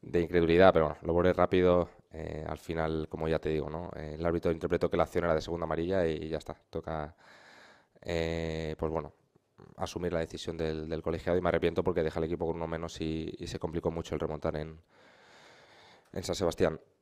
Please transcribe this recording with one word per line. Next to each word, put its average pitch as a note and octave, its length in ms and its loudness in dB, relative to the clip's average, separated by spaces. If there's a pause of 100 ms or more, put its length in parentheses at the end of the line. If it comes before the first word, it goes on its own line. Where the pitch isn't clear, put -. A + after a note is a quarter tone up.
de - 200 0
incredulidad, E2+ 520 8
pero D#2+ 120 6
bueno, D2+ 180 -4
lo E2 100 0
borré F2 200 6
rápido. F2+ 560 4 (220)
Eh, D#2+ 360 -10
al D#2 100 -8
final, D#2+ 520 -4
como D#2+ 180 -4
ya D#2+ 120 2
te D#2 100 -4
digo, D2+ 200 -2
¿no? E2 260 -8
Eh, D2+ 220 -10
el E2 80 -2
árbitro E2+ 260 2
interpretó E2 380 0
que F2+ 80 0
la E2 60 6
acción E2+ 220 0
era E2+ 100 4
de D#2+ 60 2
segunda E2+ 240 -4
amarilla E2+ 420 0
y D#2+ 220 -2
ya D#2+ 80 -4
está. D2+ 180 -10 (140)
Toca, D#2+ 460 -6 (840)
eh, E2 760 -2
pues D#2+ 140 -2
bueno, D#2 220 -4 (640)
asumir F2 360 -4
la E2 60 2
decisión E2 380 -6
del, D#2 320 -4
del D#2+ 120 -4
colegiado E2+ 360 0
y F2+ 40 2
me F2 80 2
arrepiento E2+ 340 2
porque E2+ 200 0
deja D#2+ 160 -2
al D#2+ 60 0
equipo E2 220 -2
con E2 80 -2
uno E2 120 -6
menos E2 340 -6
y, D#2+ 360 -4
y E2+ 100 -10
se - 120 -8
complicó E2 320 -2
mucho E2 240 -6
el D#2 60 -2
remontar D#2 360 -4
en, D#2+ 220 -8 (1300)
en F#2 100 -6
San F2 120 -2
Sebastián. E2 440 0 (220)